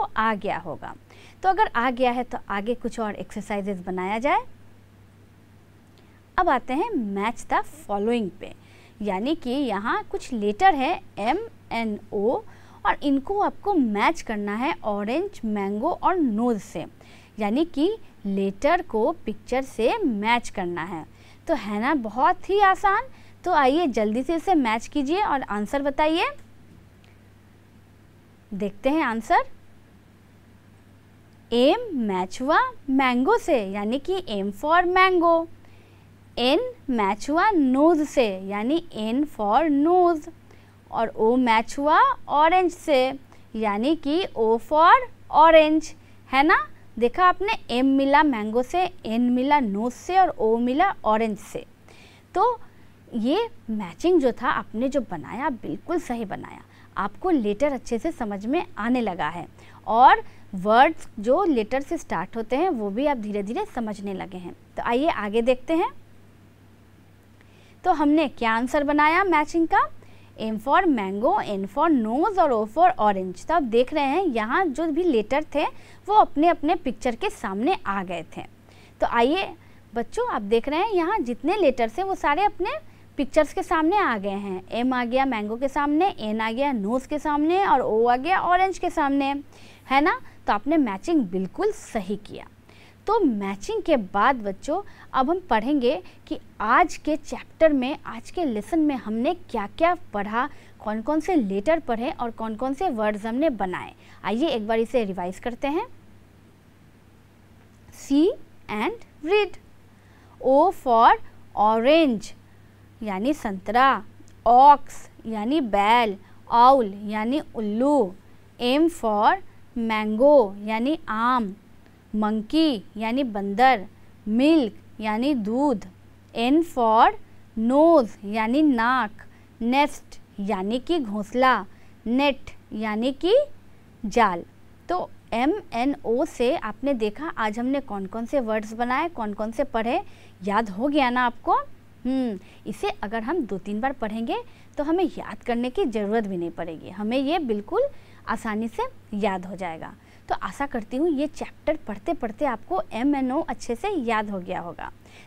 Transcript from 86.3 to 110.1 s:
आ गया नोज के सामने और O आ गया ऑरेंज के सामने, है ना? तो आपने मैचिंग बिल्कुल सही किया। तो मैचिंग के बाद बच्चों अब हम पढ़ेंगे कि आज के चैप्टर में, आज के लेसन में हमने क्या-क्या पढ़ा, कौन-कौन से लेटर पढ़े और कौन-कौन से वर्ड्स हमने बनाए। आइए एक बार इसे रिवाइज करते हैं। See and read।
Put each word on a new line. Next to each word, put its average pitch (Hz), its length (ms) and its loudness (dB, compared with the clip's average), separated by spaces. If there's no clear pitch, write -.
आ 220 100 -2
गया 277 200 0
नोज 233 340 -2
के 294 140 -4
सामने 311 460 2
और 269 160 4
O 220 300 2
आ 247 40 4
गया 311 240 0
ऑरेंज 359 380 2
के 349 120 -2
सामने, 277 440 0
है 269 120 4
ना? 427 200 2
तो 240 60 2
आपने 277 240 0
मैचिंग 269 440 0
बिल्कुल 190 500 -2
सही 208 440 -6
किया। - 300 -14
तो 440 120 2
मैचिंग 220 640 -2
के 311 160 2
बाद 214 380 0
बच्चों 233 460 -6
अब 254 160 0
हम 359 100 0
पढ़ेंगे 269 640 0
कि 311 120 -8
आज 294 360 2
के 302 180 -2
चैप्टर - 580 0
में, 262 320 0
आज 233 260 -12
के 349 140 -2
लेसन 233 340 -2
में 294 160 2
हमने 226 380 -2
क्या-क्या 320 640 -2
पढ़ा, 214 360 -2
कौन-कौन 226 400 -2
से 311 160 0
लेटर 214 440 2
पढ़े 240 320 -4
और 240 200 -6
कौन-कौन 220 420 -6
से 370 160 -2
वर्ड्स 214 360 -2
हमने 254 240 0
बनाए। 185 440 -6
आइए 233 240 0
एक 226 200 -4
बार 226 120 0
इसे 233 240 0
रिवाइज 185 360 -6
करते 240 280 -6
हैं। 349 200 -2
See 294 340 2
and 302 540 -6
read। 392 320 0